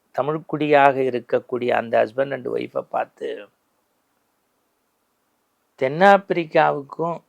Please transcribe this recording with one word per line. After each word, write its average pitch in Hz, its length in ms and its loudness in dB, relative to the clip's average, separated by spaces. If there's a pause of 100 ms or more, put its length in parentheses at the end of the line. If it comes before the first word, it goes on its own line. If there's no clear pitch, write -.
(140)
தமிழ்குடியாக 143 880 2
இருக்கக்கூடிய 123 680 -4
அந்த 117 340 0
ஹஸ்பண்ட் 131 280 -6
and 123 160 -10
ஒய்ஃபை 120 320 -6
பார்த்து, 120 680 -10 (2250)
"தென்னாப்பிரிக்காவுக்கும் 160 1500 0